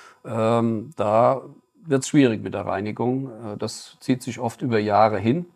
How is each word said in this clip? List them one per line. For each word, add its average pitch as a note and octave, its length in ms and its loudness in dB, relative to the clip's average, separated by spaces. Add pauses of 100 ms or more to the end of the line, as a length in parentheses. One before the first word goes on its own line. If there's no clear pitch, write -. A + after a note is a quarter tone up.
(260)
Ähm, A2+ 680 0
da A#2 440 4 (460)
wird's C3+ 220 0
schwierig A#2+ 340 4
mit G#2 100 -6
der G2+ 140 -6
Reinigung. A2+ 640 -2
Äh, A2 280 -12
das - 440 -10
zieht B2+ 220 -2
sich A#2 180 -10
oft A#2+ 200 -6
über A#2+ 180 0
Jahre G#2 400 4
hin. C3 380 0